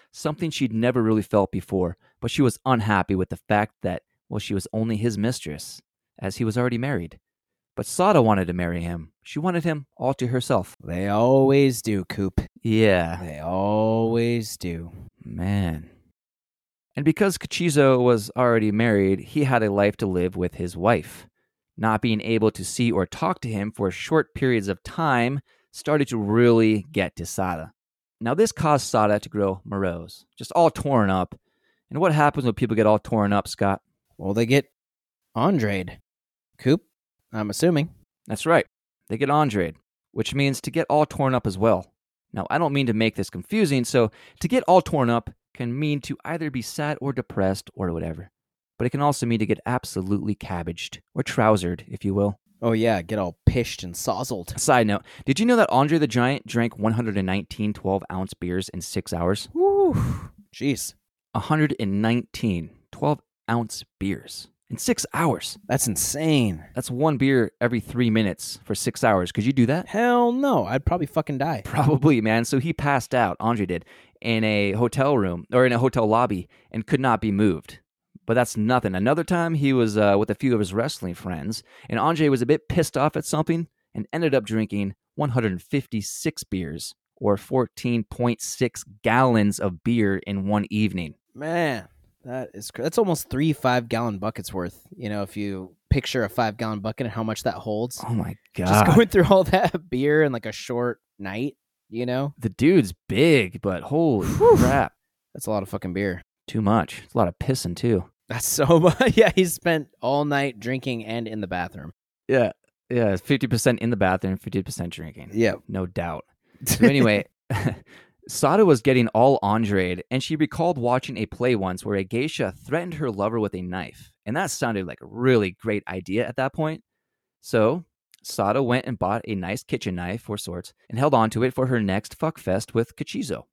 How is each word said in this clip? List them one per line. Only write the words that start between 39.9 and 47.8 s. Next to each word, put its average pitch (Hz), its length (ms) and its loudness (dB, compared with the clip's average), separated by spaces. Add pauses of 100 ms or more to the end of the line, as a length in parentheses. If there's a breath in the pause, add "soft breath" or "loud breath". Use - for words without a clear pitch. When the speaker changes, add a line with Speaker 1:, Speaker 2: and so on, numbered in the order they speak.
Speaker 1:
which - 240 -4
means 139 260 0
to - 100 -8
get 160 180 -2
all 151 160 4
torn 131 280 -2
up 123 140 0
as 95 100 -4
well. 98 360 2 (400)
Now, 101 160 -6
I 135 80 0
don't 151 160 0
mean 139 140 2
to 117 60 2
make 110 220 2
this 98 140 -4
confusing, 139 560 0
so 117 260 2 (300 loud breath)
to 175 80 -2
get 254 140 2
all 180 180 6
torn 135 280 0
up 117 200 0 (240)
can 120 240 -6
mean 147 220 -2
to - 240 -10
either 160 260 -6
be 131 120 -6
sad 147 400 -6
or 139 100 -4
depressed 95 640 -2
or 92 180 -4